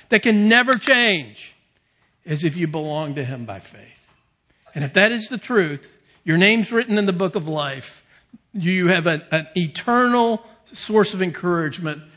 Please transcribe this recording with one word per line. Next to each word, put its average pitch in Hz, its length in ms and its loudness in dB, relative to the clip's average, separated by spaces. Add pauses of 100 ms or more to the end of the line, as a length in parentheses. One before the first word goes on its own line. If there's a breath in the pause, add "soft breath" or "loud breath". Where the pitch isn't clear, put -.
that 214 120 2
can 214 260 2
never 240 260 4
change 208 800 0 (720)
is 156 180 -4
if 156 140 -2
you 170 100 -2
belong 151 480 -6
to 139 100 -6
him 123 200 -8
by 98 140 -12
faith. 104 220 -20 (960)
And 139 80 -4
if 135 100 -6
that 202 180 4
is 226 180 -6
the 233 100 -6
truth, 165 520 -2 (320 soft breath)
your 160 140 2
name's 208 340 4
written 233 280 0
in 202 80 0
the 190 60 2
book 180 220 -2
of 160 120 -4
life, 143 560 -8 (500 soft breath)
you 180 340 0
have 175 200 2
an, 156 240 -2
an 160 240 -2
eternal 233 880 0 (280 loud breath)
source - 420 0
of 190 80 -2
encouragement 160 800 -4 (140)